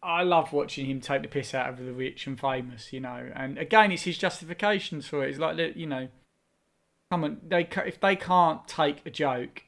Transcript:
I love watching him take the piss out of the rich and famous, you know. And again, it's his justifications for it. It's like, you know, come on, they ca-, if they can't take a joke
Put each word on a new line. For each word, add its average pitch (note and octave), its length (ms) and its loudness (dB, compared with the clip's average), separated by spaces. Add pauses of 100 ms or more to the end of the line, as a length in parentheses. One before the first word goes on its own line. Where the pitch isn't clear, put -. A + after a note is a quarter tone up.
I F3 220 2
love E3+ 300 6
watching C#3 320 -2
him C3+ 160 -2
take C#3 200 0
the A2 60 -8
piss A#2+ 260 -4
out B2+ 160 0
of B2+ 80 -10
the B2+ 160 -10
rich C3 340 -6
and C3 120 -6
famous, B2+ 540 -4
you C3 60 -8
know. B2 360 -10
And C3+ 220 -6
again, G3+ 340 6
it's E3+ 120 -2
his F3 140 -2
justifications F3 920 -2
for C#3+ 180 -2
it. C3+ 60 -2
It's C#3 80 -8
like, D#3+ 360 -2
you E3 100 -8
know, C3 220 -6 (1040)
come F3 120 0
on, D3+ 220 -4
they F3 200 2
ca-, F3+ 200 -4
if - 140 -8
they G3 160 4
can't F3 520 4
take D3 380 0
a - 40 -10
joke C3 580 -2